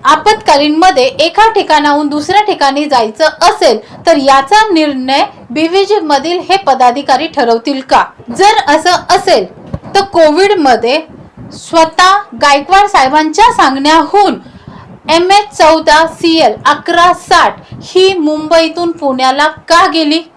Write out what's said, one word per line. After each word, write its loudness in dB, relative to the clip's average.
आपत्कालीनमध्ये 0
एका 0
ठिकाणाहून 0
दुसऱ्या -2
ठिकाणी -2
जायचं -2
असेल 0
तर 4
याचा 2
निर्णय -2
बीव्हीजी -2
मधील -2
हे -2
पदाधिकारी 0
ठरवतील -2
का? 0
जर 0
असं 0
असेल 0
तर 2
कोविडमध्ये 0
स्वतः 0
गायकवाड 2
साहेबांच्या 2
सांगण्याहून 0
एमएच 0
चौदा 2
सीएल 0
अकरा 0
साठ 0
ही 0
मुंबईतून -2
पुण्याला -2
का 0
गेली? -2